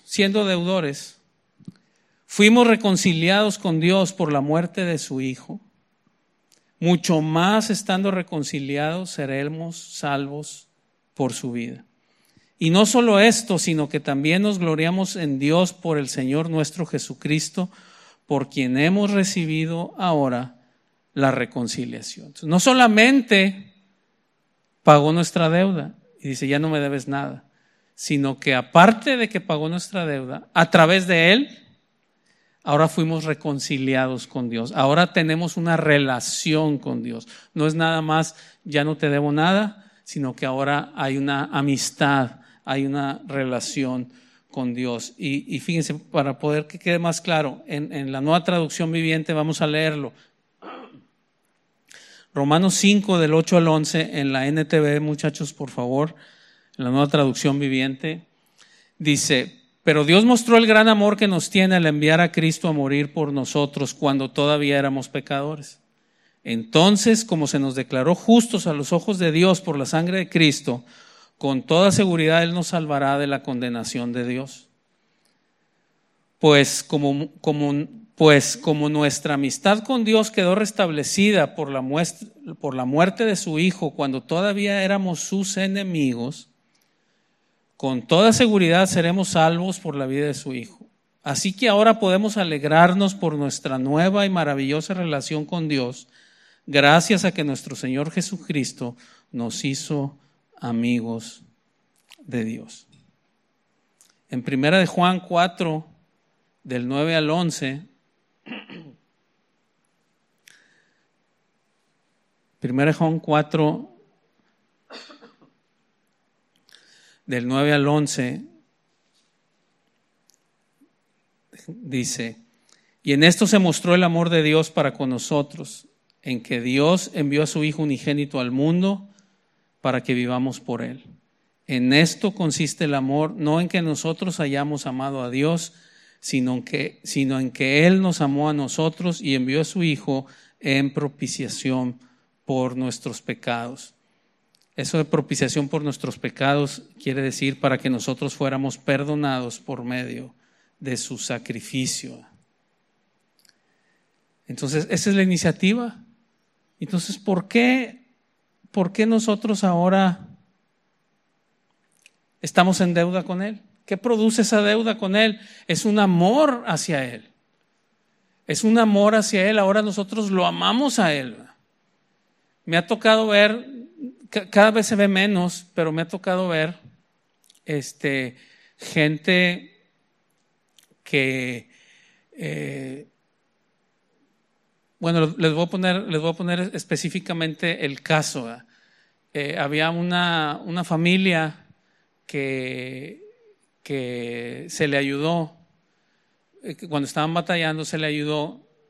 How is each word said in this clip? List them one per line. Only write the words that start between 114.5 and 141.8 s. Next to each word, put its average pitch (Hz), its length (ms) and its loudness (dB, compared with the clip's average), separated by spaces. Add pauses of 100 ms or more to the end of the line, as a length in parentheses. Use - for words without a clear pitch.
del 123 200 -6
nueve 139 280 2
al 143 120 2
once, 147 540 -2 (3250)
dice: 127 720 -8 (640)
"Y - 100 0
en 143 120 4
esto 180 220 6
se 208 120 4
mostró 175 360 2
el 180 100 4
amor 170 260 0
de 165 120 4
Dios 151 280 2
para 143 240 -2
con 135 160 -4
nosotros, 143 760 -6 (360)
en 123 200 -8
que 123 180 -6
Dios 139 540 2
envió 147 280 0
a 156 40 0
su 151 160 -4
Hijo 151 200 -2
unigénito 143 580 -4
al 123 100 -4
mundo 175 600 0 (680)
para 127 220 -2
que 131 120 -2
vivamos 123 440 -4
por 120 240 -8
él. 123 220 -12 (640)
En 127 240 0
esto 165 400 2
consiste 165 520 -4
el 143 100 -2
amor, 139 420 -2
no 151 240 0
en 175 80 -2
que 180 140 -2
nosotros 160 580 -4
hayamos 143 460 -4
amado 135 360 -6
a 123 80 -6
Dios, 156 440 -2 (440)
sino 127 360 -2
en 123 100 -4
que, - 400 -8
sino 135 340 -2
en 131 140 -4
que 143 340 2
él 190 160 6
nos 180 180 -2
amó 143 280 0
a 151 60 0
nosotros 160 640 -4
y 139 160 -2
envió 131 240 0
a 156 40 0
su 175 200 -4
Hijo 135 420 -2 (320)
en 135 340 -2
propiciación 131 1080 -6 (440)